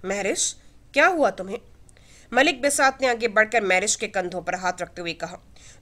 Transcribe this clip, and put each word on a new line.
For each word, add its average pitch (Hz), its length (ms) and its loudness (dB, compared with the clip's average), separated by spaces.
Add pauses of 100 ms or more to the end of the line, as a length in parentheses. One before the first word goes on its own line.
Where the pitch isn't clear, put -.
"महरिश, 202 520 -4 (360)
क्या 294 140 6
हुआ 311 220 2
तुम्हें?" 190 300 -10 (720)
मलिक 262 280 4
बिसात 277 400 2
ने 269 60 0
आगे 233 200 0
बढ़कर 214 360 2
महरिश 185 320 2
के 214 120 -8
कंधों 180 340 -4
पर 175 140 -4
हाथ 180 260 -2
रखते 175 200 -12
हुए 170 120 -6
कहा, 170 240 -10 (440)